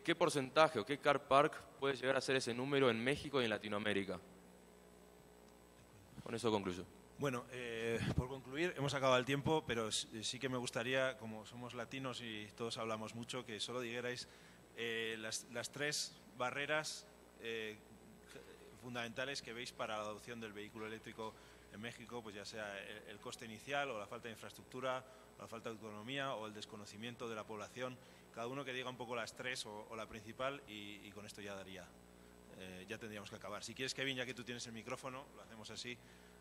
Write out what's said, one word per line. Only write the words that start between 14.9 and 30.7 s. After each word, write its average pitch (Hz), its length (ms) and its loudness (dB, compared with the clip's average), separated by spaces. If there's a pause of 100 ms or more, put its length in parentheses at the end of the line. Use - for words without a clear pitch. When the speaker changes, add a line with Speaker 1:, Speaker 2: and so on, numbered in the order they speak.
Speaker 2:
las, 110 320 -2
las 117 200 -4
tres 147 440 0 (220)
barreras, 139 680 0 (360)
eh, 110 360 -4 (1040)
fundamentales 123 640 -4
que 117 100 -8
veis 123 180 -6
para 110 260 -2
la 107 60 0
adopción 107 380 -6
del 107 120 -6
vehículo 107 340 -8
eléctrico 110 480 -8 (360)
en 104 100 -10
México, 117 420 -8
pues 107 100 -8
ya 101 120 -8
sea 104 340 -4
el, 107 300 -10
el 104 100 -12
coste 120 260 -10
inicial 131 460 -2
o 107 80 -4
la 101 80 -6
falta 117 200 -8
de 113 60 -6
infraestructura, 127 720 -4 (320)
la 101 100 -10
falta 113 220 -6
de 113 60 -4
autonomía 110 580 -4
o 107 140 -4
el 107 60 -8
desconocimiento 110 760 -8
de 113 60 -4
la 107 80 -4
población. 110 520 -6 (380)
Cada 117 140 -4
uno 135 180 -4
que 127 80 -4
diga 127 160 -2
un 127 80 -6
poco 120 180 -4
las 110 200 -2
tres 123 320 -4
o, 107 220 -8
o 117 60 -8
la 110 120 -4
principal 113 600 -4
y, 104 360 -8